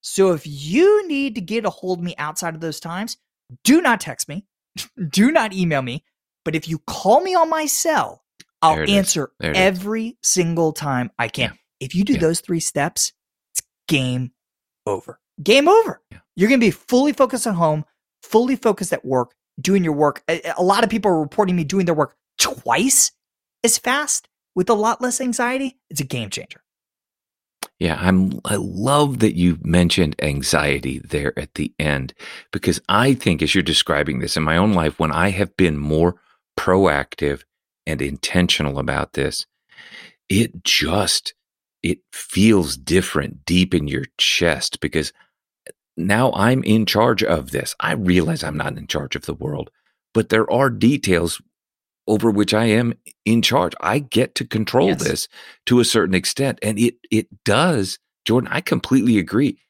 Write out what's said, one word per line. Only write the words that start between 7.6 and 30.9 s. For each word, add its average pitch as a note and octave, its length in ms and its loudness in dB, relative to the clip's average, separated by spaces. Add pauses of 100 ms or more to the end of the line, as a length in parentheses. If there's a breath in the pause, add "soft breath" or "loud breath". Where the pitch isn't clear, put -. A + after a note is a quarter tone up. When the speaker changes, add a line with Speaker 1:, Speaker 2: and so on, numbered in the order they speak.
Speaker 1:
cell, C#4+ 580 -2 (380)
I'll D#3+ 140 6
Speaker 2:
There D#3 80 -2
it G3+ 60 -2
is. G3+ 60 2
Speaker 1:
answer F#3 440 0
Speaker 2:
There - 120 -4
it - 60 0
is. F#3+ 40 4
Speaker 1:
every G#3 640 -2
single E3+ 500 0
time B2+ 460 -4
I A#2 80 -2
can." A#2 240 -4
Speaker 2:
Yeah. - 40 -20 (240)
Speaker 1:
If C3+ 160 -10
you F#3+ 80 2
do C4 100 0
Speaker 2:
Yeah. F3+ 60 0
Speaker 1:
those E3 220 0
three E3+ 180 -4
steps, - 540 -4 (400)
it's - 80 -6 (260)
game C3 440 -2 (540)
over. - 340 -6 (220)
Game C4+ 280 4
over. G#4+ 320 4 (100)
Speaker 2:
Yeah. - 80 -20 (160)
Speaker 1:
You're G3 140 2
gonna C4+ 100 6
be A3 120 4
fully C4+ 420 2
focused B3 340 0
at G3+ 80 -2
home, D#3 300 0 (380)
fully B3 340 2
focused G3+ 360 -2
at - 120 -8
work, B2+ 280 -2 (280)
doing F#3+ 220 2
your D#3+ 100 0
work. D3 360 2
A, E3 120 -2 (160)
a F3+ 60 0
lot G3 200 4
of G3+ 60 0
people G#3+ 220 0
are D#3+ 100 2
reporting F3+ 340 0
me E3+ 80 0
doing F#3 220 0
their E3+ 100 0
work D3 200 -2 (220)
twice - 720 0 (520)
as A#3 140 2
fast C#4+ 500 -4 (280)
with F#3 140 -2
a A#3 40 4
lot G#3+ 280 0
less B3 200 -4
anxiety. B3+ 560 -4 (120)
It's C#3+ 120 -10
a C#3 40 -4
game A#2 240 -6
changer. - 320 -14 (1160)
Speaker 2:
Yeah, E2 220 -2
I'm, F#2 460 0
I G#2 120 -2
love A#2+ 640 -2
that A2 180 2
you F2 240 2
mentioned E2+ 600 2
anxiety C#2+ 760 -2